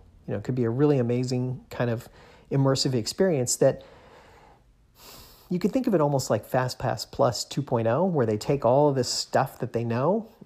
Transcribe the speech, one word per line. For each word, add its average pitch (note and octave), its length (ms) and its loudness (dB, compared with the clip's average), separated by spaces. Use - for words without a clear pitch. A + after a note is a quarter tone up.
You - 60 -8
know, G#2 60 -4
it G2+ 60 -10
could C3 120 -4
be B2 80 0
a A2+ 60 0
really C#3+ 280 4
amazing B2 720 -2
kind A#2+ 180 -4
of A#2 200 -6
immersive C3+ 440 2
experience B2+ 600 0
that C3+ 260 2
you F3 100 0
could G3 140 0
think C4 140 0
of A3+ 80 0
it E3 60 6
almost C#3+ 280 0
like A2+ 200 0
FastPass B2 600 -4
Plus B2 340 0
two - 180 -6
point A#2 240 0
oh, B2+ 180 2
where D#3+ 220 0
they G#2+ 100 0
take C#3+ 280 -2
all C3+ 240 6
of C#3 60 0
this B2+ 140 0
stuff - 520 -2
that B2 120 -6
they A#2 120 -4
know D3 440 -2